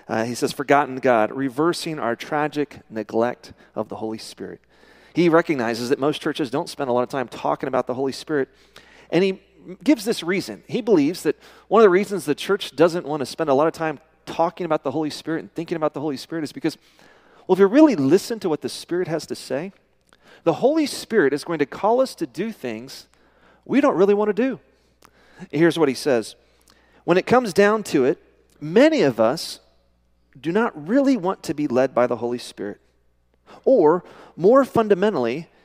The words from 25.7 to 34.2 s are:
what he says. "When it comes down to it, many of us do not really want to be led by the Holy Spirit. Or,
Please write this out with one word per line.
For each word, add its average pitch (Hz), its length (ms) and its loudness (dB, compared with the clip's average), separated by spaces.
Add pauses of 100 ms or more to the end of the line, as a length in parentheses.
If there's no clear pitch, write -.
what 160 120 2
he 127 80 0
says. 120 400 -2 (640)
"When 175 160 2
it - 80 0
comes 240 260 2
down 208 320 4
to 143 200 2
it, 147 180 0 (380)
many 240 420 4
of 131 160 2
us 117 400 0 (800)
do 147 120 -4
not 185 360 -2
really 269 280 2
want 180 260 -4
to - 100 -4
be 147 140 -4
led 131 260 2
by 123 140 2
the 123 100 -2
Holy 120 220 -6
Spirit. - 420 -12 (840)
Or, 180 400 4 (320)